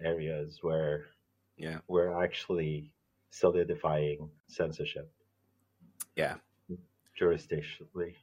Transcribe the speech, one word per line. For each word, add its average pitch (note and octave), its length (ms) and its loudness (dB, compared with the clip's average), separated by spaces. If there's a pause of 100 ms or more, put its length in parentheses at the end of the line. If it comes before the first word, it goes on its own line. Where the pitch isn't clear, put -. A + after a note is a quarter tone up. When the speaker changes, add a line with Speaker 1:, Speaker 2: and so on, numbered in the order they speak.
Speaker 1:
areas D#2 580 -2
where D#2 440 0 (520)
Speaker 2:
Yeah. D#2+ 300 -6
Speaker 1:
we're F2 360 2
actually D#2 680 -2 (400)
solidifying D#2 1000 2 (180)
censorship. - 600 -4 (1080)
Speaker 2:
Yeah. D#2 200 2 (840)
Speaker 1:
Jurisdictionally, E2+ 1040 0